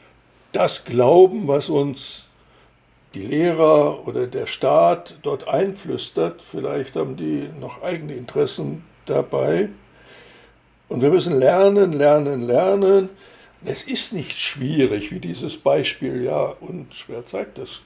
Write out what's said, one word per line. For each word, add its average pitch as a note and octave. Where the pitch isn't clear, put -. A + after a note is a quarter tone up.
das -
glauben, D3+
was C#3+
uns C#3+
die G2
Lehrer D3+
oder B2
der B2
Staat E3
dort C#3+
einflüstert. E3+
Vielleicht -
haben C3+
die D3
noch B2+
eigene D#3+
Interessen C#3+
dabei. C#3+
Und A#2+
wir C#3+
müssen D#3+
lernen, F#3
lernen, C#3+
lernen. F#3+
Es -
ist -
nicht -
schwierig, B2+
wie F2+
dieses F2+
Beispiel C3+
ja C#3+
unschwer -
zeigt. -
Das -